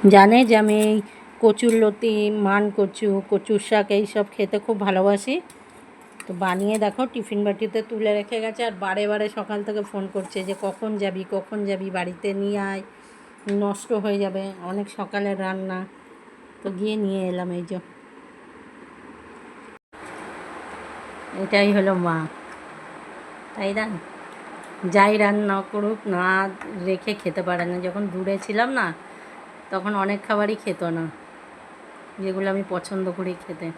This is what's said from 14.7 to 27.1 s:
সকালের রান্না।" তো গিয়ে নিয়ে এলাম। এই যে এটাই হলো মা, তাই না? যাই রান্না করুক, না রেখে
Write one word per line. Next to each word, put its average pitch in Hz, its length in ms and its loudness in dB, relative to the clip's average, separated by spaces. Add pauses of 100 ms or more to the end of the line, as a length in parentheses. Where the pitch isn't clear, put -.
সকালের 202 420 -2
রান্না।" 190 400 -4 (800)
তো - 120 -8
গিয়ে 208 240 -2
নিয়ে 196 340 0
এলাম। 180 220 -4
এই 175 180 -4
যে 185 80 -6 (3750)
এটাই 202 300 4
হলো 196 220 4
মা, 175 220 2 (1400)
তাই 202 200 -4
না? 220 120 -2 (1000)
যাই 202 320 8
রান্না 208 400 4 (140)
করুক, 208 280 -2 (140)
না 180 120 2 (600)
রেখে 190 280 -2